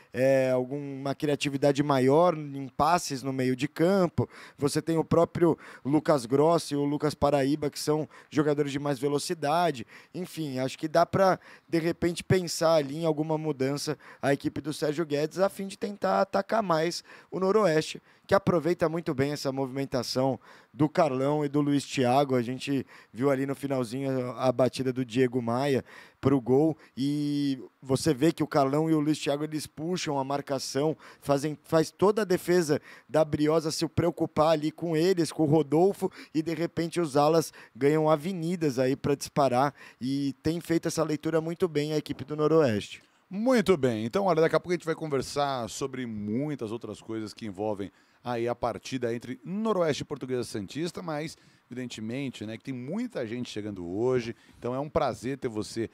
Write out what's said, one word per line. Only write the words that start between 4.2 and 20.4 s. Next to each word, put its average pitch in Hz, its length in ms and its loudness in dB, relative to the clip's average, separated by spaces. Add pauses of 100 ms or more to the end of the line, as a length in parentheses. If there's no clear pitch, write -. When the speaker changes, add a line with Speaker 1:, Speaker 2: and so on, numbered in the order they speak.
Speaker 1:
Você 143 220 0
tem 165 180 -2
o 156 60 2
próprio 165 540 2 (260)
Lucas 143 440 2
Grossi 147 480 2
e - 20 0
o 143 60 0
Lucas 143 320 -2
Paraíba, 143 560 2
que - 80 -14
são 151 280 -2 (220)
jogadores 147 420 0
de 135 60 -4
mais 143 220 -2
velocidade. 143 880 -2 (260)
Enfim, 156 460 -8
acho 131 180 -4
que 160 100 -6
dá 160 200 4
pra, 185 320 2 (280)
de 165 120 0
repente, 170 440 -2
pensar 165 520 2
ali 143 220 0
em 165 80 -2
alguma 156 340 0
mudança 143 580 -2 (240)
a 139 120 2
equipe 147 280 -4
do 147 120 -6
Sérgio 151 320 -2
Guedes, 147 340 -2
a 196 100 2
fim 196 160 -10
de 190 140 -12
tentar 196 420 0
atacar 196 400 0
mais 165 420 0 (280)
o - 80 -6
Noroeste, 185 600 2 (280)
que - 80 2
aproveita 175 520 2
muito 160 280 -2
bem 139 160 0
essa 143 200 -4
movimentação 131 880 -2 (320)